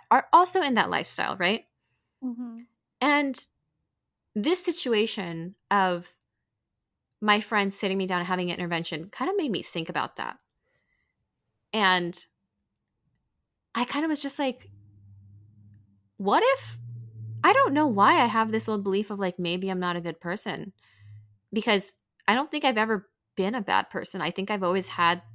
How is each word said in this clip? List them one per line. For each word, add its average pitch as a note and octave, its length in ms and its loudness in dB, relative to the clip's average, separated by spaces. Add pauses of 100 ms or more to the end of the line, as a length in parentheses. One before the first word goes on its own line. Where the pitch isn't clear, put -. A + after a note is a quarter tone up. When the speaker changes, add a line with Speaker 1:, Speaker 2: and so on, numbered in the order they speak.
(120)
Speaker 1:
are B3 240 4
also F4+ 280 6
in C4+ 140 0
that E3+ 140 2
lifestyle," - 480 -2
right? F#3+ 280 0 (560)
Speaker 2:
Mm-hmm. A#3+ 440 -10 (340)
Speaker 1:
And C#4+ 460 0 (880)
this C#4 300 0
situation G#3 920 -2 (140)
of F#3 460 0 (1040)
my G#3+ 200 4
friend G3+ 320 0
sitting G3 260 -2
me F#3+ 80 -2
down F3+ 140 0
and F3 80 -4
having F3+ 220 0
an - 80 -6
intervention E3+ 520 -4
kinda D#4 260 -4
made D#4 140 0
me E3 120 -2
think - 260 -8
about - 280 -6
that. - 220 -8 (1300)
And F#3 540 2 (1500)
I A#3+ 80 0
kinda D4+ 240 -2
was D4+ 120 -2
just C#4 200 -2
like, C4 300 -4 (1500)
"What G#3 260 2
if," C5 340 0 (640)
I F#4 100 8
don't B4+ 200 4
know D4+ 120 4
why B3+ 340 6
I A#3+ 60 6
have A3 260 0
this A3 160 -2
old G#3 160 -2
belief G3+ 260 0
of, G3+ 100 -6
like, F#3 180 -2
maybe F3+ 320 -2
I'm F3+ 100 -2
not F3 160 -2
a F3 60 -4
good E3 180 -8
person, F#3 520 -6 (800)
because G#3 420 0 (340)
I G#3 60 4
don't C#4+ 160 -2
think D4+ 140 -4
I've A#3+ 140 2
ever A3 320 0 (260)
been G3 180 -2
a A3+ 80 -4
bad F#3+ 280 0
person. - 320 -8
I D#3+ 100 -2
think F#3+ 180 -6
I've G3+ 140 -4
always F3+ 240 0
had, F3 340 0 (120)